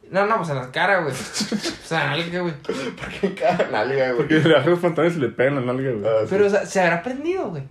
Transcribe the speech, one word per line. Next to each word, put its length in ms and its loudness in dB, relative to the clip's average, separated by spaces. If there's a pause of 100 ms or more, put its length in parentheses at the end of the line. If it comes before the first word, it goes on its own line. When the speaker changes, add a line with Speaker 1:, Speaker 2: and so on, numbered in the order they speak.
(120)
Speaker 1:
No, 140 2
no, 120 2
pues 120 -4
en 60 -2
la 160 -6
cara, 300 2
güey. 120 -2
O 720 -6
sea, 200 -2
nalga, 340 -4
güey. 120 -2
Speaker 2:
<laughs> 100 -14
¿Por 460 -8
qué 180 -4
en 80 -4
cada 360 0
nalga, 420 0
güey? 40 0
Speaker 3:
Porque 220 4
le 160 6
baja 140 4
los 100 4
pantalones 380 2
y 40 -2
le 80 0
pega 200 2
en 60 0
la 60 -2 (120)
nalga, 180 -2
güey. 140 -4
Speaker 2:
Ah, 160 4
sí. 100 0
Speaker 1:
Pero, 160 4
o 20 4
sea, 160 2
¿se 160 0
habrá 220 2
prendido, 460 -4
güey? 220 -8